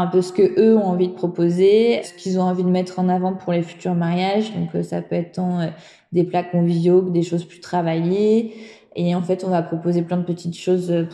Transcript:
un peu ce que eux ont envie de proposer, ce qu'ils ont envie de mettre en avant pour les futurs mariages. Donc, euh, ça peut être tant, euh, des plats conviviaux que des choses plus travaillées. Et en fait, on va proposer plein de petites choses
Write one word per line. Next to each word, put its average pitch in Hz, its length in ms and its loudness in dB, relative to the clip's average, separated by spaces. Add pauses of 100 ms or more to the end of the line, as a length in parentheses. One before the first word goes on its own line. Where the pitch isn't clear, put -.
un 180 80 0
peu 185 120 4
ce 180 120 -4
que 196 280 4
eux 220 160 6
ont 208 80 2
envie 180 240 0
de 180 60 -8
proposer, 185 880 2
ce - 100 -14
qu'ils 185 260 -4
ont 185 40 2
envie 180 220 0
de 180 40 2
mettre 180 300 0
en 185 100 0
avant 185 240 0
pour 190 200 -6
les 175 100 0
futurs 180 320 -6
mariages. 185 600 0
Donc, 170 200 -6
euh, 175 80 -2
ça 175 180 -6
peut 170 160 -8
être 170 160 -4
tant, 180 280 -4
euh, 165 60 -2 (460)
des 175 120 2
plats 175 180 -2
conviviaux 170 600 2
que 185 80 -4
des 170 120 0
choses 170 220 -4
plus - 160 -20
travaillées. 185 920 0 (440)
Et 175 180 0
en 180 80 -2
fait, 185 220 -2
on 185 60 -2
va 175 120 2
proposer 170 400 -2
plein 170 160 -4
de 175 60 -2
petites 170 340 -6
choses 175 560 0